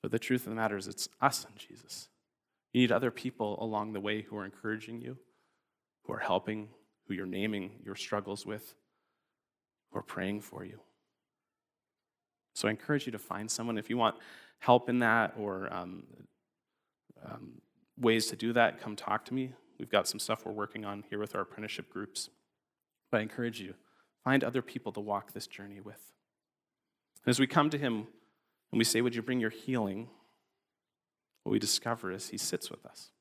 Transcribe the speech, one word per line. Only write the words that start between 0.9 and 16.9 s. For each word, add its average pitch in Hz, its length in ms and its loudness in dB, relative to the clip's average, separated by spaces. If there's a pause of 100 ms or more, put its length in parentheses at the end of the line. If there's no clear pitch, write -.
us 139 240 4
and - 120 -20
Jesus. - 520 -16 (640)
You 123 80 6
need 120 120 8
other 120 180 4
people 107 500 -4
along 107 320 -2
the 101 80 -4
way 104 220 -2
who 110 140 -10
are 101 80 -6
encouraging 110 560 -6
you, 127 180 -10 (840)
who - 80 -6
are - 60 -4
helping, 107 500 -2 (380)
who 101 80 -6
you're 95 120 -6
naming 98 460 -2 (120)
your 95 120 -10
struggles 101 500 -6
with, 104 280 -10 (1160)
who - 80 -6
are - 40 -4
praying 101 400 -4
for - 220 -12
you. - 140 -14 (1800)
So - 140 2
I - 20 6
encourage 139 360 0
you 120 60 -6
to 107 60 -8
find 104 320 -6
someone. 117 260 -2
If 101 140 -4
you 117 60 0
want 113 200 4 (440)
help 123 280 8
in 123 120 4
that 113 360 6
or, 98 360 -4
um, 90 320 -8 (1200)